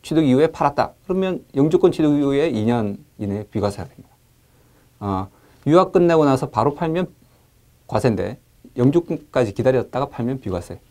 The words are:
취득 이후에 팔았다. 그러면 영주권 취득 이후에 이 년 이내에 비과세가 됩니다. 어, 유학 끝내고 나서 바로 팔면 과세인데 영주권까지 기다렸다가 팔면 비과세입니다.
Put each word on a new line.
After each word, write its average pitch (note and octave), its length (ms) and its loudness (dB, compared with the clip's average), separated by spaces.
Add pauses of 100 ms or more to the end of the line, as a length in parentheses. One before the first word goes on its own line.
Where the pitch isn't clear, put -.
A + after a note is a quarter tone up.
취득 D#3 220 0
이후에 C#3 240 4
팔았다. - 440 -2 (140)
그러면 F#3 360 -2 (120)
영주권 D#3+ 380 2
취득 D#3 260 0
이후에 C#3+ 320 0
이 A2 140 -2
년 A2 340 -2 (200)
이내에 G#2 260 -6
비과세가 G2 440 -6
됩니다. - 220 -20 (920)
어, F#2+ 280 -4 (380)
유학 F3+ 260 4
끝내고 E3+ 340 4
나서 C3+ 240 0
바로 C3+ 240 0
팔면 E3+ 320 -4 (800)
과세인데 G#2+ 520 -2 (380)
영주권까지 C3+ 760 0
기다렸다가 C3 560 -2
팔면 B2+ 300 -6
비과세입니다. F2+ 500 -8